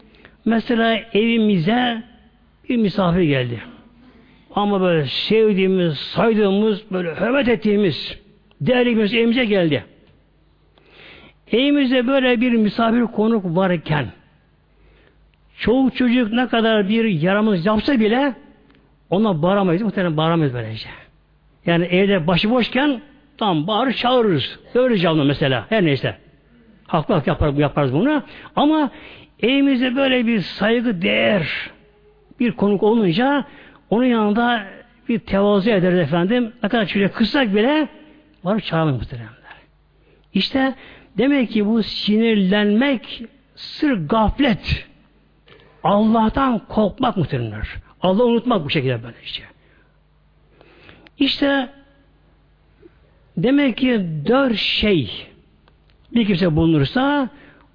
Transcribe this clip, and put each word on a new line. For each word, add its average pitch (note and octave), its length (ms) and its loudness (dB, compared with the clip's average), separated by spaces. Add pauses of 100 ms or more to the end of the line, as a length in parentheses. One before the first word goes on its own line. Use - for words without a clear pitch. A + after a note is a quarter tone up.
(440)
mesela A3+ 560 0 (120)
evimize A3+ 920 0 (640)
bir B3+ 80 -2
misafir F#3 460 0
geldi. B2+ 400 -2 (920)
Ama G3+ 260 0
böyle E3+ 260 2
sevdiğimiz, F#3+ 920 2
saydığımız, G#3 920 0
böyle F3+ 240 -6
hürmet A#3+ 340 -2
ettiğimiz, G#3 680 0 (420)
değerli A#3+ 360 2
bir G#3+ 160 0
evimize A#3 320 2
geldi. F3 400 0 (1700)
Evimizde C4 540 2
böyle B3+ 340 2
bir B3 120 2
misafir A3+ 500 2
konuk G#3+ 420 0
varken, E3 640 0 (1500)
çoluk B3+ 380 0
çocuk A#3+ 360 0
ne A#3+ 160 0
kadar A3 400 0
bir A3+ 160 0
yaramız G3 640 0
yapsa A3 340 0
bile, A#3+ 340 0 (760)
ona F#3 320 0
bağıramayız, F#3+ 400 2
muhtemelen F#3 340 -2
bağıramayız D#3 380 0
böylece. A2 340 -10 (800)
Yani E3+ 180 2
evde F3+ 420 0
başıboşken A#3 760 0 (360)
tam E3+ 280 0
bağırır A3 260 -2
çağırırız. A3+ 640 0 (160)
Döveriz A#3+ 280 2
canlı D#3+ 220 2
mesela, C3+ 440 0
her A3 160 2
neyse. C3+ 320 -2 (720)
Haklı F3 280 -2
hak D3+ 120 0
yapar, D#3 260 0
yaparız C#3+ 400 0
bunu. B3+ 300 0 (340)
Ama D4 340 2 (520)
evimizde C4 540 2
böyle B3+ 300 0
bir A#3 140 0
saygı, A3 640 -2
değer, G#3 460 0 (920)
bir A#3+ 120 0
konuk G3+ 300 0
olunca A3+ 640 2 (460)
onun A#3 140 0
yanında A#3 640 0 (420)
bir A3+ 100 -2
tevazu G3+ 520 0
ederiz F3+ 280 2
efendim. F#3 540 0 (100)
Ne G#3 60 -2
kadar A3+ 180 -2
çocuğa G3 220 0
kızsak A3+ 460 0
bile C4+ 340 2 (560)
bağırıp G3 200 -2
çağırmayız D#3 360 -2
muhteremler. A2+ 340 -14 (1000)
İşte C4 400 -2 (440)
demek C4+ 320 2
ki G#3 160 0
bu A3+ 160 2
sinirlenmek G#3+ 1400 0 (320)
sır G#3+ 540 -4
gaflet. A3 800 0 (960)
Allah'tan A3 760 2 (100)
korkmak G#3+ 480 -2
muhteremler. A#2 520 -4 (340)
Allah'ı F#3+ 240 2
unutmak A#3 380 0
bu C#3 60 -8
şekilde B2+ 320 -2
böylece. - 400 -16 (1800)
İşte C#4 500 0 (1700)
demek C4 400 2
ki A#3 300 0 (200)
dört B3 300 2
şey F3+ 720 -2 (880)
bir A#3 120 2
kimse F3 300 0
bulunursa G#3 720 2 (460)